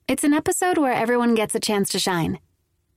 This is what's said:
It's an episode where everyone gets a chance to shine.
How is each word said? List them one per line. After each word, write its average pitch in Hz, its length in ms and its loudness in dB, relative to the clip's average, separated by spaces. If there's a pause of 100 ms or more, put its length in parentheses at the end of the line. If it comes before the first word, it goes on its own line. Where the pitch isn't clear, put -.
It's 269 160 -2
an 294 100 4
episode 349 460 0
where 262 140 2
everyone 233 420 2
gets 208 180 0
a 226 60 -2
chance 202 300 -2
to 190 100 -4
shine. 180 400 -2 (580)